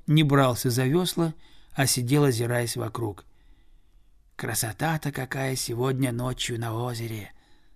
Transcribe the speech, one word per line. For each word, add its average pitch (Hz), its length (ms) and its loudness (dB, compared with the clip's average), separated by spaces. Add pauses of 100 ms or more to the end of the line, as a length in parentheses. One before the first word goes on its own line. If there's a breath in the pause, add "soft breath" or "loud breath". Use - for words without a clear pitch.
не 156 160 6
брался 135 460 4
за 127 160 0
вёсла, 165 480 0 (400 soft breath)
а 139 120 2
сидел, 131 400 2
озираясь 120 500 0
вокруг. 113 500 -6 (1080)
«Красота-то 143 760 -4
какая 135 440 -4
сегодня 127 560 0
ночью 123 480 -4
на 117 160 -4
озере», 113 560 -6 (440)